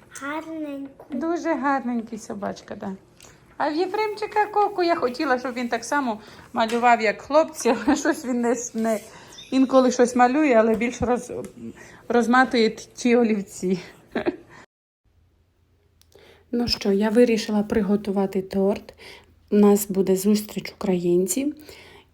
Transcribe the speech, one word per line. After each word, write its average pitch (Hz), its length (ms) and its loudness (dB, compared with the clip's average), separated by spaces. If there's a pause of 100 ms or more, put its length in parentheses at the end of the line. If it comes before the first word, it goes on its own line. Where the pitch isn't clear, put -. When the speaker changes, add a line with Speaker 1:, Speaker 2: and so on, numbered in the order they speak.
(200)
Speaker 1:
гарненьку. 294 880 -10
Speaker 2:
Дуже 320 440 -4
гарненький 240 640 -4
собачка, 202 560 -10
да. 202 220 -10 (680)
А 302 60 0
в 294 60 -4
Єфремчика 415 720 -2
Коко, 403 360 0
я 339 120 2
хотіла, 254 440 -2
щоб 254 160 -8
він 240 140 -4
так 233 160 -4
само 254 360 -2 (320)
малював, 233 480 2
як 214 220 -2
хлопці, 285 580 2
<laughs> - 60 -6
але 277 100 4
щось - 280 -2
він 240 160 -2
не, 233 160 0 (180)
не... 220 260 -2 (500)
інколи 262 400 4
щось 247 260 2
малює, 254 380 4
але 220 200 6
більш 240 280 -4
роз-, 226 420 -4 (640)
розматує 240 640 4
т-, - 120 -12 (120)
ті 240 220 2
олівці. 202 640 0 (360)
<laughs> - 80 -4 (2250)
Ну 240 140 -2
що, - 240 -2
я 202 160 2
вирішила 220 540 2
приготувати 202 800 -2
торт. 196 520 -2 (560)
У 208 60 2
нас 202 340 6
буде 190 260 2
зустріч 208 640 -2
українців, 185 760 0 (580)